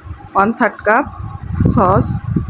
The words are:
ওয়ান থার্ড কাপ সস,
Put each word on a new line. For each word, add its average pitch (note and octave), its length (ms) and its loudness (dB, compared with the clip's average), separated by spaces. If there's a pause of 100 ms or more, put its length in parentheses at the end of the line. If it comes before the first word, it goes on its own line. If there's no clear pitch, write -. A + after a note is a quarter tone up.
(340)
ওয়ান G3 180 4
থার্ড - 320 0
কাপ A#3 220 2 (680)
সস, G3+ 340 4 (440)